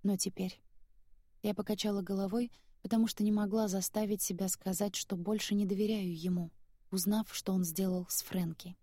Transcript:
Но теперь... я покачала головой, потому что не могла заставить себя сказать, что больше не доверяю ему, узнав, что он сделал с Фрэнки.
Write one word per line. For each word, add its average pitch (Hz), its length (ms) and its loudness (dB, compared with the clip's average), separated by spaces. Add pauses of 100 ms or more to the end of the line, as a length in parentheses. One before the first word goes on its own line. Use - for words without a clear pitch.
Но 196 140 2
теперь... 185 420 -2 (840)
я 208 100 2
покачала 202 480 0
головой, 196 500 0 (300)
потому 226 260 4
что - 160 -2
не 208 80 4
могла 214 360 2
заставить 196 540 0
себя 190 260 -2
сказать, 190 480 -2
что - 200 -4
больше 202 400 0
не 202 100 4
доверяю 202 500 0
ему, 175 360 -2 (400)
узнав, 202 420 0
что - 200 -2
он 185 100 4
сделал 180 460 0
с - 140 -2
Фрэнки. 180 600 -4